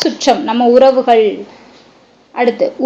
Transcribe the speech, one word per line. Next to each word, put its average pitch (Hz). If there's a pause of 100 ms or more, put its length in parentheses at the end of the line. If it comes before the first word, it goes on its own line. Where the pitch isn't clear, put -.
சுற்றம், 233
நம்ம 240 (100)
உறவுகள். 247 (1120)
அடுத்து 240 (140)